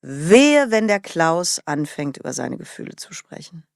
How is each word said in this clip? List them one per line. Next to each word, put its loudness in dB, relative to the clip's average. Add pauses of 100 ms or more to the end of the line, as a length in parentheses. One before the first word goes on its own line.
Wehe, 4
wenn 2
der 0
Klaus -2
anfängt, -6
über -10
seine -8
Gefühle -16
zu -18
sprechen. -18 (120)